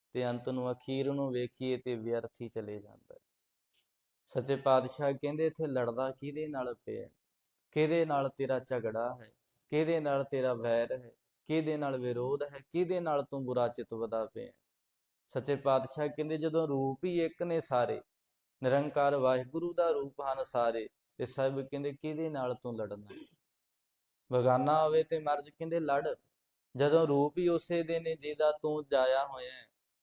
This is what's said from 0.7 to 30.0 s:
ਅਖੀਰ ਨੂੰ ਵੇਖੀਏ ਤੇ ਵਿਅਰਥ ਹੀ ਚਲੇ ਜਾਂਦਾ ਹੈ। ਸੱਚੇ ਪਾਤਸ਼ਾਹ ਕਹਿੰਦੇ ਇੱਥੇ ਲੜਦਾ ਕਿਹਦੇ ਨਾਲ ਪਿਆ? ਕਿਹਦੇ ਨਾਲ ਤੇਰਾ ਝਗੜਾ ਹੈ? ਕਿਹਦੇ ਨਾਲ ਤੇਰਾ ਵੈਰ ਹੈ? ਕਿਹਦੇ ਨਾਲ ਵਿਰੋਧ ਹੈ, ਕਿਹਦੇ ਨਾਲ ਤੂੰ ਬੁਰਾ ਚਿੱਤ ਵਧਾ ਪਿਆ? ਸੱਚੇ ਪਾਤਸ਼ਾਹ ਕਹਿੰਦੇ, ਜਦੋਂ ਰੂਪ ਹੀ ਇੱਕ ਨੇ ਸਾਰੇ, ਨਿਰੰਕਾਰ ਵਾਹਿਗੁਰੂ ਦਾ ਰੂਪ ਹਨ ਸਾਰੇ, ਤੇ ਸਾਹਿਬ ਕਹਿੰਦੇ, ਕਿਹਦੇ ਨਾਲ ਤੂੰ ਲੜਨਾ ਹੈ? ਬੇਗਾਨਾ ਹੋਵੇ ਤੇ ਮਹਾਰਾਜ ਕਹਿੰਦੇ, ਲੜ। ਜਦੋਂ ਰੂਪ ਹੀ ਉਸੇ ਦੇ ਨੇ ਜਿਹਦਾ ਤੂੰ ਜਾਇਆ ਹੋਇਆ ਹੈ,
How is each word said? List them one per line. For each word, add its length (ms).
ਅਖੀਰ 400
ਨੂੰ 200
ਵੇਖੀਏ 440
ਤੇ 180
ਵਿਅਰਥ 380
ਹੀ 60
ਚਲੇ 320
ਜਾਂਦਾ 340
ਹੈ। 40
ਸੱਚੇ 300
ਪਾਤਸ਼ਾਹ 560
ਕਹਿੰਦੇ 340
ਇੱਥੇ 200
ਲੜਦਾ 440
ਕਿਹਦੇ 380
ਨਾਲ 260
ਪਿਆ? 340
ਕਿਹਦੇ 320
ਨਾਲ 320
ਤੇਰਾ 220
ਝਗੜਾ 640
ਹੈ? 100
ਕਿਹਦੇ 300
ਨਾਲ 240
ਤੇਰਾ 300
ਵੈਰ 380
ਹੈ? 180
ਕਿਹਦੇ 280
ਨਾਲ 200
ਵਿਰੋਧ 460
ਹੈ, 180
ਕਿਹਦੇ 300
ਨਾਲ 220
ਤੂੰ 220
ਬੁਰਾ 240
ਚਿੱਤ 260
ਵਧਾ 300
ਪਿਆ? 280
ਸੱਚੇ 280
ਪਾਤਸ਼ਾਹ 520
ਕਹਿੰਦੇ, 300
ਜਦੋਂ 300
ਰੂਪ 360
ਹੀ 200
ਇੱਕ 180
ਨੇ 180
ਸਾਰੇ, 400
ਨਿਰੰਕਾਰ 540
ਵਾਹਿਗੁਰੂ 580
ਦਾ 160
ਰੂਪ 300
ਹਨ 240
ਸਾਰੇ, 440
ਤੇ 100
ਸਾਹਿਬ 340
ਕਹਿੰਦੇ, 320
ਕਿਹਦੇ 360
ਨਾਲ 260
ਤੂੰ 220
ਲੜਨਾ 380
ਹੈ? 40
ਬੇਗਾਨਾ 520
ਹੋਵੇ 180
ਤੇ 160
ਮਹਾਰਾਜ 320
ਕਹਿੰਦੇ, 300
ਲੜ। 340
ਜਦੋਂ 300
ਰੂਪ 320
ਹੀ 100
ਉਸੇ 340
ਦੇ 180
ਨੇ 160
ਜਿਹਦਾ 360
ਤੂੰ 280
ਜਾਇਆ 360
ਹੋਇਆ 260
ਹੈ, 140